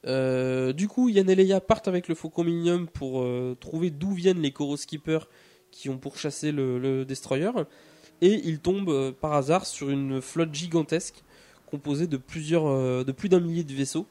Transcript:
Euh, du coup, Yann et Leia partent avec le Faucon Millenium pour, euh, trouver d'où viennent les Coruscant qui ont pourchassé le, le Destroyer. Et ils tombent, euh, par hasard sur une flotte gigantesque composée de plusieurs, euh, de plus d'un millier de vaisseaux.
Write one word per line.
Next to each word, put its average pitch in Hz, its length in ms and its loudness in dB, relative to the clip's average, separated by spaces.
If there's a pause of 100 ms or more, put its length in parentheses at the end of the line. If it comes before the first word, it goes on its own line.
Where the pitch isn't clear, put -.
Euh, 131 640 0
du 185 160 -2
coup, 254 200 2
Yann 196 200 6
et 190 60 6
Leia 190 260 6
partent 214 280 0
avec 180 200 -2
le 165 60 0
Faucon 165 300 -4
Millenium 170 420 0
pour, 131 360 -4
euh, 123 360 -2
trouver 165 320 -4
d'où 165 220 -4
viennent 180 280 2
les 139 120 0
Coruscant 151 720 -4 (440)
qui - 180 -12
ont 131 100 -6
pourchassé 147 540 -6
le, 131 260 0
le 131 260 0
Destroyer. 139 460 -2 (720)
Et 202 240 6
ils 160 160 -2
tombent, 190 280 0
euh, 135 240 0
par 151 220 -4
hasard 151 320 2
sur - 240 -6
une 139 320 -2
flotte 160 320 -2
gigantesque 165 680 -2 (440)
composée 147 400 -2
de 147 100 -2
plusieurs, 156 500 -2
euh, 131 380 0
de 135 80 -2
plus 190 160 -6
d'un 180 120 6
millier 170 240 -2
de 139 100 -10
vaisseaux. 139 360 -4